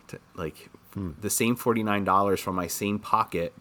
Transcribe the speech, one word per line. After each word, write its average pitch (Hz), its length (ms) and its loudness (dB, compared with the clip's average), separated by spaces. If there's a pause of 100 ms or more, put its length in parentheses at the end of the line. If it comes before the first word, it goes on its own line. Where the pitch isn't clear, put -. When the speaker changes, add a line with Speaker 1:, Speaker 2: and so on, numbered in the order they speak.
Speaker 1:
To, - 100 -14 (160)
like, - 360 -8 (240)
Speaker 2:
Hmm. 95 160 -4 (100)
Speaker 1:
the 101 100 -4
same 117 240 2
forty-nine 107 500 0
dollars 95 360 4
from 92 160 -4
my 87 100 -2
same 104 320 -2
pocket, 90 640 0